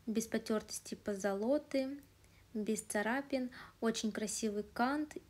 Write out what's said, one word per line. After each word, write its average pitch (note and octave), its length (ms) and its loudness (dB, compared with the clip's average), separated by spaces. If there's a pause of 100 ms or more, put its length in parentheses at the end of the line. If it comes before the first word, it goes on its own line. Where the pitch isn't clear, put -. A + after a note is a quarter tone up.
без A3 220 0
потёртости - 640 -2
позолоты, A#3+ 1040 0 (540)
без G#3+ 300 0
царапин. B3+ 680 0 (300)
Очень A3 320 2
красивый G#3 500 -2
кант C#4 540 0 (140)